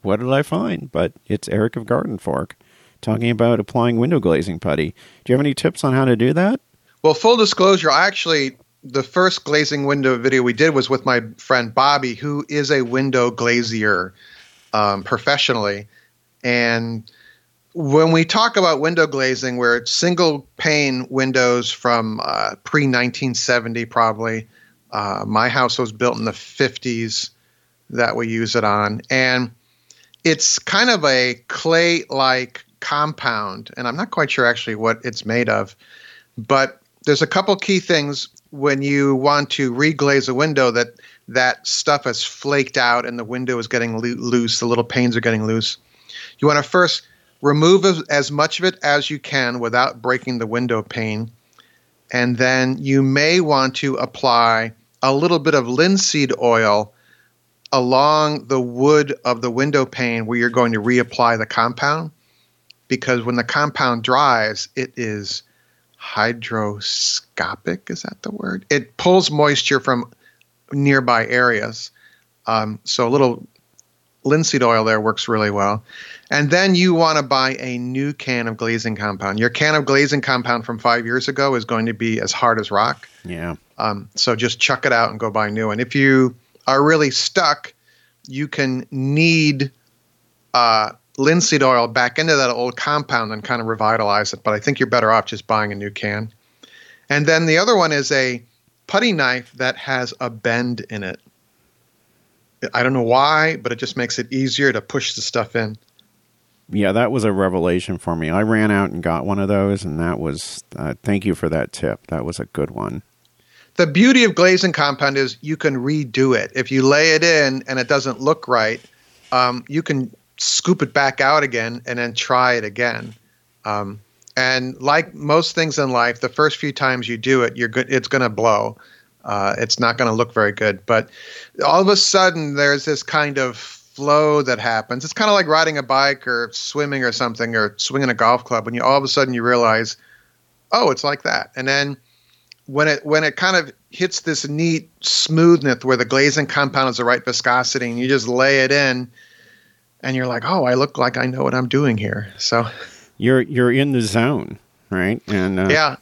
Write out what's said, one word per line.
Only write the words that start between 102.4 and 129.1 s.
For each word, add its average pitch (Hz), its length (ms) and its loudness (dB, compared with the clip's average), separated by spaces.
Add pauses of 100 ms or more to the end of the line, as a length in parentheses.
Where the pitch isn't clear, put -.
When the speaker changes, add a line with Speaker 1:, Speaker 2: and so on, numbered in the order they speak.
Speaker 2:
I 120 80 0
don't 127 120 0
know 131 80 0
why, 147 560 2
but 120 160 -6
it - 20 -6
just 123 220 -10
makes 120 200 -4
it - 140 -8
easier 135 400 0
to 110 100 -2
push - 340 -6
the - 60 -10
stuff - 340 -4
in. 107 220 -4 (920)
Speaker 1:
Yeah, 98 240 0
that 113 180 2
was 117 140 -2
a 104 80 2
revelation 90 640 0
for 85 180 -4
me. 80 140 -4
I 92 120 0
ran 110 300 2
out 98 200 2
and 85 120 -8
got 82 220 -2
one 98 120 0
of 98 120 -2
those, 98 340 0
and 80 160 -6
that 82 200 -2
was, 76 440 -8 (140)
uh, 69 160 -6 (100)
thank 101 220 -2
you 90 100 0
for - 140 -4
that 78 240 -4
tip. - 340 -6
That 71 160 -6
was 82 160 -8
a 57 60 -8
good - 260 -6
one. 52 320 -8 (720)
Speaker 2:
The 175 120 2
beauty 240 360 4
of 180 120 2
glazing 185 360 4
compound 143 460 0
is 131 240 -2
you 151 160 -6
can 143 200 0
redo 131 600 0
it. 98 180 -4
If 127 160 -4
you 131 120 2
lay 147 320 6
it 156 80 2
in 143 440 2
and 131 120 -4
it 120 80 -2
doesn't 127 340 -2
look 156 260 -2
right, 117 320 0 (520)
um, 123 360 0
you 151 140 -4
can 131 300 -4 (260)
scoop - 440 0
it 135 120 -4
back 139 280 0
out 143 220 4
again 120 440 -4
and 123 100 -6
then 120 160 -4
try 127 400 2
it 113 100 0
again. 117 500 -6 (520)
Um, 104 340 -6 (380)
and 127 440 -2
like 151 340 0
most 147 400 0
things 156 240 -2
in 139 120 0
life, 117 300 0
the 123 80 -4
first 151 280 0
few 147 140 -4
times 127 360 -2
you 117 100 -6
do 127 260 2
it, 113 140 -2
you're 120 100 -2
go-, 123 200 -2
it's 135 200 -2
gonna 127 220 0
blow. 110 480 0 (480)